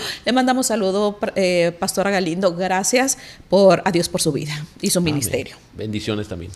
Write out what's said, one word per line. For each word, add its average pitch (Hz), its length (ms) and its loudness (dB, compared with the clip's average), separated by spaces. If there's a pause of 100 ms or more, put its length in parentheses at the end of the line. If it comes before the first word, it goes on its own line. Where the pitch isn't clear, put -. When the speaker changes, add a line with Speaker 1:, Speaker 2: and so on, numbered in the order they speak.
(240)
Speaker 1:
le 226 80 0
mandamos 254 340 2
saludo, 208 540 0 (160)
eh, 180 420 2
Pastora 190 320 -2
Galindo. 180 460 0
Gracias 190 600 0 (320)
por, 185 360 6
a 185 80 2
Dios 170 160 0
por - 120 -6
su 160 120 0
vida 151 280 -6 (200)
y 185 100 -2
su 180 80 0
Speaker 2:
Amén. 165 160 0
Speaker 1:
ministerio. 135 400 -4 (200)
Speaker 2:
Bendiciones 107 520 -6
también. 87 300 -10